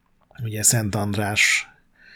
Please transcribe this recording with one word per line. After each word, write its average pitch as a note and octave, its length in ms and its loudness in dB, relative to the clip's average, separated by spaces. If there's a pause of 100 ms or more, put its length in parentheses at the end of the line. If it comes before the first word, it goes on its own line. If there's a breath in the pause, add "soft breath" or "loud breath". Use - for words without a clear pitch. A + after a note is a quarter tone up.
(440)
Ugye A2 200 -6
Szent G#2+ 320 2
András, G#2 720 0 (480 loud breath)